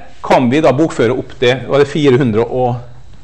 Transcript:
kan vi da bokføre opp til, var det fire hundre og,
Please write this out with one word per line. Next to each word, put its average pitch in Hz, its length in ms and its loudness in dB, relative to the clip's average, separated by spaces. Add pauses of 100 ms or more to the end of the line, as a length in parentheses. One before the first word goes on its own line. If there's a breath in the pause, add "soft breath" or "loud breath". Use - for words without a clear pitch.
(240)
kan 139 260 2
vi 147 140 2
da 139 100 4
bokføre 131 400 0
opp - 240 -10
til, 123 320 0
var 139 120 2
det 143 100 0
fire 143 260 4
hundre 113 260 2
og, 123 360 -2 (440 soft breath)